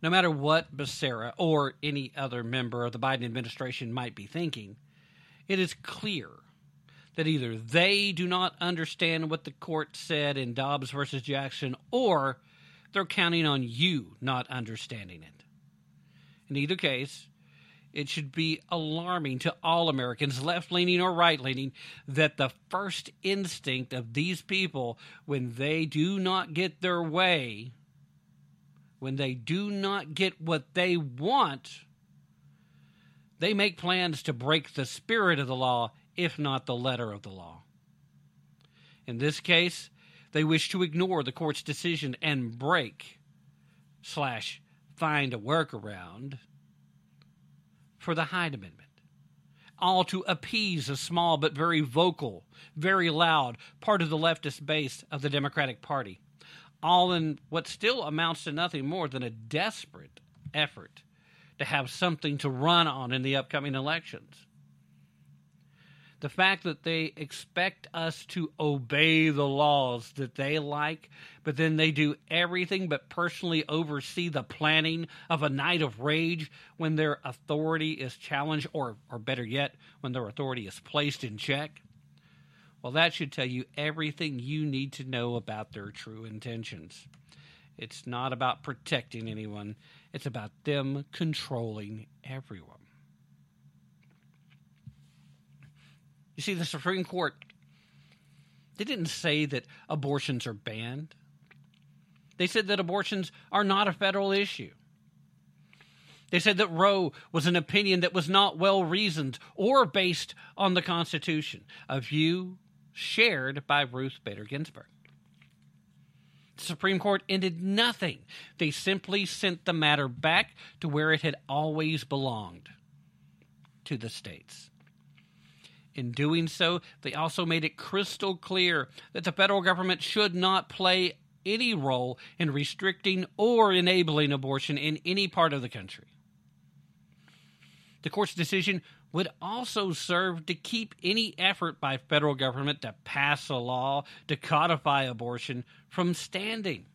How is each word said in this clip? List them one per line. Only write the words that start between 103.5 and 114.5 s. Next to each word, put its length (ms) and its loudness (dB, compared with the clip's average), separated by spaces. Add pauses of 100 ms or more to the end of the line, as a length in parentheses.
are 100 4
not 240 4
a 60 0
federal 400 2
issue. 380 -2 (1600)
They 80 4
said 180 4
that 140 4
Roe 420 4 (180)
was 160 2
an 80 4
opinion 460 4
that 120 2
was 140 0
not 300 4
well 260 4
reasoned 560 0 (160)
or 300 6
based 500 0 (220)
on 160 4
the 80 2
Constitution, 800 -2 (240)
a 140 -2
view 560 0 (340)
shared 760 0
by 180 4
Ruth 420 -4
Bader 180 -10
Ginsburg. 440 -8 (1700)